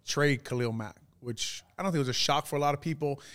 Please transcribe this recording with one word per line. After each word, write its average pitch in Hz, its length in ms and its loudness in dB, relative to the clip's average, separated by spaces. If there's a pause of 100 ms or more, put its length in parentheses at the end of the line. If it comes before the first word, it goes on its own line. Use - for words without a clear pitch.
trade 143 380 2
Khalil 123 300 -2
Mack, 113 220 -6 (260)
which - 420 -6 (140)
I 185 60 -4
don't 190 80 0
think 165 80 2
was 127 100 0
a 123 40 0
shock 147 340 2
for - 80 -4
a 143 40 0
lot 143 140 2
of 143 80 -4
people. 151 400 -2 (140)